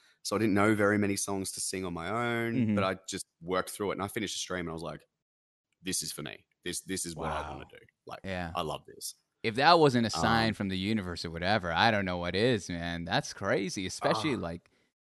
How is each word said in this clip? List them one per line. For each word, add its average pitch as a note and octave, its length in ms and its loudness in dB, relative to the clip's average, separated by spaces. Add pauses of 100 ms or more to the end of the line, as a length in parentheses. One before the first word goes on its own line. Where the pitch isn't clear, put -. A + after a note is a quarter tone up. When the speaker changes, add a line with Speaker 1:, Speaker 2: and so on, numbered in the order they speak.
(240)
Speaker 1:
So G2+ 120 -2
I - 20 2
didn't G#2 160 4
know G#2 220 6
very G#2 220 6
many G2+ 180 2
songs G2 360 -2
to - 80 -8
sing F#2+ 240 -4
on F2 100 -6
my E2+ 160 -6
own, A#2 440 -2
Speaker 2:
Mm-hmm. A2 200 2
Speaker 1:
but G2+ 100 2
I F#2+ 120 0 (120)
just - 180 -6 (140)
worked F#2 300 -2
through G2+ 200 -2
it, - 40 0
and F2+ 80 -4
I G2+ 60 -2
finished G#2 260 -4
the - 40 -6
stream, F2+ 220 -4
and E2 100 -6
I - 40 -6
was E2 80 -8
like, D#2 240 -10 (760)
"This F2+ 200 -4
is D#2 100 -8
for - 100 -10
me. A#1 220 -12 (200)
This, F2 180 -4
this F#2 240 -4
is E2+ 100 -8
what D#2 160 -4
I D2+ 100 -4
Speaker 2:
Wow. D2+ 60 -10
Speaker 1:
wanna C2+ 220 -12
do. - 80 -20 (280)
Like, - 180 -12
Speaker 2:
Yeah. F2+ 300 -6
Speaker 1:
I F2 80 0
love D2 240 -4
this." - 280 -12 (280)
Speaker 2:
If A2 140 -2
that D#3+ 240 6
wasn't A#2+ 260 6
a G#2 40 0
sign A2+ 400 2
Speaker 1:
Um, G2+ 40 -2
Speaker 2:
from G2+ 140 -4
the F#2+ 100 -2
universe F#2+ 460 -2
or E2+ 80 -6
whatever, F2+ 400 0
I G2+ 180 6
don't G2+ 140 2
know F2+ 140 -2
what F2 180 -2
is, A2 320 2
man. E2+ 360 -4
That's A2+ 280 -2
crazy, A2+ 540 -2
especially, C#3+ 480 -2
Speaker 1:
Ah. - 20 -2
Speaker 2:
like, F2 340 -6 (360)